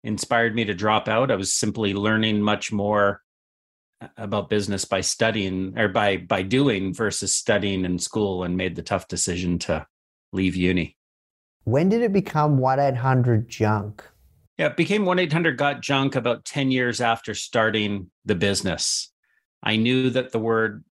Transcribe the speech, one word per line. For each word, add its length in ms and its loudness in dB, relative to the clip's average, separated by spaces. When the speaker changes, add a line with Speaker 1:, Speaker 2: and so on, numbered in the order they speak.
Speaker 1:
inspired 500 0
me 100 0
to 100 -2
drop 340 0
out. 240 2
I 40 2
was 160 -4
simply 400 -2
learning 480 0
much 300 0
more 500 2
about 320 -4
business 360 0
by 160 -2
studying 760 -2
or 120 2
by, 300 2
by 240 -2
doing 520 0
versus 400 -2
studying 500 0
in 140 -2
school, 460 -2
and 120 -2
made 200 -4
the 60 -8
tough 260 -4
decision 500 -2
to 260 -4
leave 220 0
uni. 420 0
Speaker 2:
When 220 2
did 140 2
it 100 2
become 460 2
one 200 2
eight 180 2
hundred 520 2
junk? 560 -2
Speaker 1:
Yeah, 80 2
it 100 -4
became 300 2
one 120 2
eight 140 0
hundred 240 2
got 240 0
junk 340 0
about 300 -2
ten 260 -2
years 300 0
after 320 0
starting 800 -2
the 80 2
business. 760 -2
I 140 2
knew 340 2
that 200 -2
the 80 -2
word, 540 -2